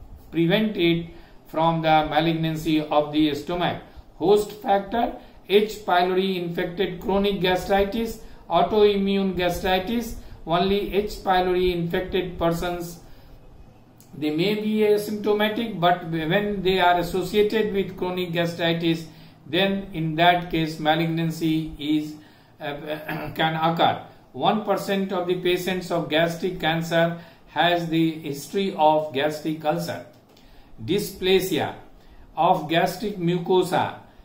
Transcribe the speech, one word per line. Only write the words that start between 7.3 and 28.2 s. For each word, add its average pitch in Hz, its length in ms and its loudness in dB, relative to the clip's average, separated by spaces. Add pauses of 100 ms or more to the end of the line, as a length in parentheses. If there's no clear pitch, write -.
gastritis, 208 800 0 (300)
autoimmune 196 840 2
gastritis. 185 800 -2 (300)
Only 185 480 0
H. 208 280 -2
pylori 180 500 2
infected 170 680 -4
persons, 175 640 -4 (1160)
they 151 180 -4
may 190 200 0
be 214 260 -2
asymptomatic, 208 1000 0
but 175 300 2
when 180 540 -2
they 185 180 2
are 175 180 4
associated 208 720 0
with 196 240 -4
chronic 180 360 -4
gastritis, 170 720 -2 (400)
then 196 460 0
in 160 240 -4
that 175 340 4
case 160 300 -2
malignancy 160 960 0
is, 151 360 -2 (460)
uh, 151 720 -8
<clears throat> - 40 -14
can 160 200 0
occur. 160 480 6 (300)
One 196 320 0
percent 190 480 0
of 175 140 -2
the 180 100 2
patients 180 540 -2
of 170 180 0
gastric 170 520 0
cancer 165 580 0 (300)
has 170 400 2
the 160 220 2
history 156 680 -6